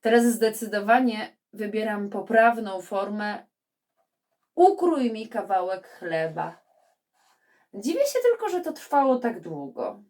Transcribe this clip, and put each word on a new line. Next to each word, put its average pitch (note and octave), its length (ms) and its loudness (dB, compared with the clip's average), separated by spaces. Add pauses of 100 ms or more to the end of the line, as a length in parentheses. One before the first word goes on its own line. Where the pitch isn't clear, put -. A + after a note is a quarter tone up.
Teraz A#3 240 4
zdecydowanie A3 1120 0 (160)
wybieram G#3 580 -4
poprawną A3 680 2
formę: G#3 680 -6 (1080)
Ukrój E4+ 580 4
mi A3 160 -10
kawałek F#3 600 -4
chleba. D#3+ 760 -6 (1120)
Dziwię D4+ 320 0
się C#5 160 -2
tylko, A#4 260 2
że F4+ 120 -2
to D#4+ 120 -6
trwało C4+ 460 2
tak A#3+ 220 -4
długo. C#3+ 680 -10